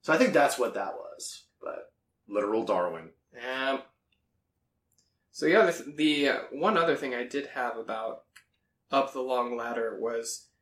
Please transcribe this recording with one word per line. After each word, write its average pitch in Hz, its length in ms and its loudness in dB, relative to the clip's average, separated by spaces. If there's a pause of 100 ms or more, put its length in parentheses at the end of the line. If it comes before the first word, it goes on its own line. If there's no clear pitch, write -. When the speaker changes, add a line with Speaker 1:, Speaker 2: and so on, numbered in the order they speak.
Speaker 1:
So 156 120 2
I 160 40 4
think 226 160 6
that's 143 260 4
what 113 160 0
that 98 200 -4
was. - 480 -14 (180)
But - 300 -12 (360)
Speaker 2:
Literal 104 380 0
Darwin. 85 460 -2 (220)
Speaker 3:
Yeah. 131 480 -4 (1500)
So - 140 -6
the 165 100 6
other 185 160 8
th-, 147 240 -8
the, 147 340 4
uh, - 80 2 (140)
one 175 260 2
other 165 180 4
thing 131 200 -4
I 120 80 -4
did 139 240 -6
have 120 300 -6
about 113 460 -8 (680)
Up 135 220 2
the 135 80 -6
Long 123 360 -2
Ladder 117 420 -4
was 117 480 -6 (140)